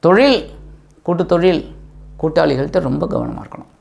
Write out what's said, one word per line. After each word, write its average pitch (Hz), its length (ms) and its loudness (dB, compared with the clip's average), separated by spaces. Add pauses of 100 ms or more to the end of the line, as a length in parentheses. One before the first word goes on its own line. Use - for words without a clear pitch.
தொழில், 226 340 4 (640)
கூட்டு 175 200 -2
தொழில், 175 360 2 (600)
கூட்டாளிகள்கிட்ட 156 640 0
ரொம்ப 143 160 -2 (100)
கவனமா - 300 -6
இருக்கணும். - 260 -18 (120)